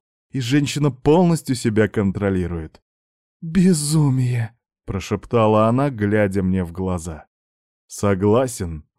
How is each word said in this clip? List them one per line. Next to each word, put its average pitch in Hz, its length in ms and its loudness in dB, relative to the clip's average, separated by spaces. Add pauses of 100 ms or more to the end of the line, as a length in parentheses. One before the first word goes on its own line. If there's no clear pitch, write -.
(320)
и 139 80 -6
женщина 143 520 0
полностью 160 640 2
себя 107 340 0
контролирует. 92 920 -4 (640)
«Безумие!» 147 1120 0 (300)
прошептала 107 840 2
она, 131 220 0
глядя 104 540 0
мне 92 200 0
в 85 80 -10
глаза. 90 540 -8 (640)
«Согласен», 101 960 -2 (140)